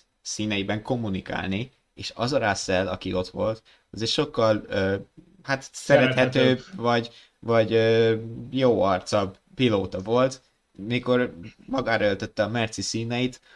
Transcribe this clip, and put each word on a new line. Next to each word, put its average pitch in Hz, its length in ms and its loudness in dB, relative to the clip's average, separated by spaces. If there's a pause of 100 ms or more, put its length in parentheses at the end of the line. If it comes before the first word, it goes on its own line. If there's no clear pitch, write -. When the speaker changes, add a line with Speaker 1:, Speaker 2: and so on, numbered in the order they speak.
(220)
Speaker 1:
színeiben 104 600 -4
kommunikálni, 104 880 -4 (220)
és - 220 -12
az 127 180 -4
a 120 160 0
Russell, 95 380 0
aki 95 260 -6
ott 92 160 -4
volt, 90 340 -4 (280)
az 98 100 -10
egy 113 60 -4
sokkal, 110 600 0
ö, 98 280 0 (480)
hát 135 280 -6
szerethetőbb, 127 600 4 (280)
Speaker 2:
Szerethetőbb. - 240 -14
Speaker 1:
vagy, 117 280 0 (280)
vagy, 110 340 2
ö, 113 420 6 (360)
jó 123 300 4
arcabb 95 560 0 (180)
pilóta 101 440 0
volt, 123 420 0 (300)
mikor 120 640 -2 (320)
magára 113 400 0
öltötte 101 380 -2
a 104 60 -2
Merci 113 320 -4
színeit, 120 600 -4 (140)